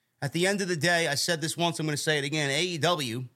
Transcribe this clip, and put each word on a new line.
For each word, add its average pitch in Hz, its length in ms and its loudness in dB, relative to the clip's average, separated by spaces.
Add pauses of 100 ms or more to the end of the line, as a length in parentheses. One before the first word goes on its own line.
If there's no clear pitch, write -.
(220)
at 139 120 -4
the 170 120 2
end 196 160 2
of 190 60 -2
the 175 80 -2
day, 165 320 2
I 143 80 -2
said 165 260 0
this 160 160 -4
once, 170 220 0
I'm 156 80 -2
gonna 147 100 -2
say 151 220 0
it 139 40 -2
again. 147 280 0
A 151 120 2
E 180 140 -2
W 131 480 0 (100)